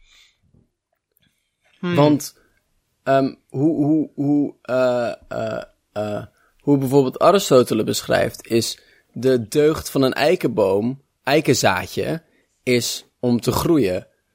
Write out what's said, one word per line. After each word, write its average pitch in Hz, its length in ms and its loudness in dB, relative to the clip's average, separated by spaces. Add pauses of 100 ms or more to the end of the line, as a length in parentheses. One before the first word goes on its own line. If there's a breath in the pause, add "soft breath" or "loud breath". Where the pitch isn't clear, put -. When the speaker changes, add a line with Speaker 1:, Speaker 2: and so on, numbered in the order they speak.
(1800 soft breath)
Speaker 1:
Hmm. 175 160 -4
Speaker 2:
Want, 143 420 2 (640)
ehm, 135 300 0 (160)
hoe, 147 260 0 (100)
hoe, 151 300 0
hoe, 143 460 0
eh, 123 520 -2 (140)
eh, 110 360 -8 (280)
eh, 104 320 -8 (360)
hoe 143 180 2
bijvoorbeeld 135 420 2
Aristoteles 131 680 4
beschrijft, - 600 -4
is - 320 -2 (340 soft breath)
de 120 340 0
deugd 151 420 0
van 139 120 -2
een 131 120 0
eikenboom, 117 880 0 (220)
eikenzaadje, 127 1000 -2 (400)
is 123 420 -2 (140)
om 120 220 0
te 123 100 -2
groeien 110 560 0 (280)